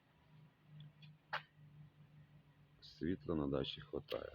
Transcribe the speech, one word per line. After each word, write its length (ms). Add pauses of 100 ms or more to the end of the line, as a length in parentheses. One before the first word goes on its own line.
(2750)
Світла 540
на 120
дачі 340
хватає. 540